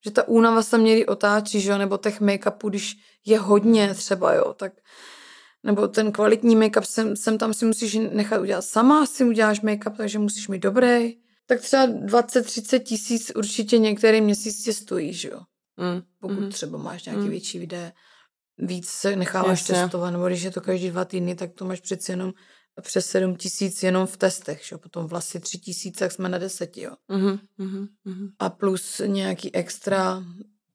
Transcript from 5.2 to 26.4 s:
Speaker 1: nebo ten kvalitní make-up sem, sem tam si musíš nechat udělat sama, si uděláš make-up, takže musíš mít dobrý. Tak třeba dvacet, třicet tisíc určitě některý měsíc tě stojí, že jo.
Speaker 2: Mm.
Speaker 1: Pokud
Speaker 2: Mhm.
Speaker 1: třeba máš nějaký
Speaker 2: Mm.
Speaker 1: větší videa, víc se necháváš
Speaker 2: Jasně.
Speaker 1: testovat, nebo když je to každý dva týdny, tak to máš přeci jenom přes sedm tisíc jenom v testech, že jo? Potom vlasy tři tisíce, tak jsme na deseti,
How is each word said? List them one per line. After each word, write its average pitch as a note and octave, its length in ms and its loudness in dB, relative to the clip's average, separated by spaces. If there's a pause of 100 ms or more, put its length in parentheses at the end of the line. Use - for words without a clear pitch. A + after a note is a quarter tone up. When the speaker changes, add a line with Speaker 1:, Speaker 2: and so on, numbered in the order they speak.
Speaker 1:
nebo G#3 240 2
ten G#3+ 240 0
kvalitní A3 460 6
make-up G#3+ 260 4
sem, G#3+ 320 -2
sem A3 220 0
tam A3 160 0
si A3+ 120 -2
musíš A3 300 0 (160)
nechat G#3 300 0
udělat F#3+ 240 -2
sama, C#4 400 4
si - 180 -2
uděláš G#3+ 380 2
make-up, G#3 360 -2
takže G#3+ 220 -4
musíš G#3 280 -4
mít G3 120 -6
dobrý. A#3 540 2 (340)
Tak B3 140 0
třeba C4+ 240 4
dvacet, A#3 600 2
třicet A#3 340 -2
tisíc A3+ 560 -4
určitě G#3+ 420 0
některý A3 440 4
měsíc G#3 420 0
tě A3 100 -2
stojí, F3+ 400 -6
že - 160 -10
jo. - 100 -14 (380)
Speaker 2:
Mm. F3+ 240 -4 (200)
Speaker 1:
Pokud G3 180 -6
Speaker 2:
Mhm. G3 100 -4
Speaker 1:
třeba D#3+ 280 -10
máš D3+ 280 -12
nějaký G3+ 180 -4
Speaker 2:
Mm. G3 60 -2
Speaker 1:
větší F3+ 300 -8
videa, F3 320 -12 (680)
víc F3+ 320 -6
se G3 260 -2
necháváš F#3 440 0 (100)
Speaker 2:
Jasně. F#3 140 2
Speaker 1:
testovat, F3+ 280 -2
nebo F3 160 0
když F3+ 140 -2
je F#3 100 -6
to F#3 100 -8
každý F#3 300 -2
dva F3+ 140 -2
týdny, F3+ 300 -4
tak F3 180 -10
to F#3+ 120 -12
máš F#3 140 -6
přeci - 320 -8
jenom F#3 220 -6 (480)
přes - 240 -2
sedm F#3 300 2
tisíc F#3+ 480 -4
jenom F#3 240 2
v F#3+ 100 -10
testech, F3+ 480 -2
že - 100 -14
jo? E3 40 -16
Potom E3 280 -10
vlasy E3+ 320 -8
tři - 180 -10
tisíce, F3+ 420 -10
tak F3+ 120 -2
jsme F#3 180 -6
na F3+ 80 -4
deseti, F3+ 440 -8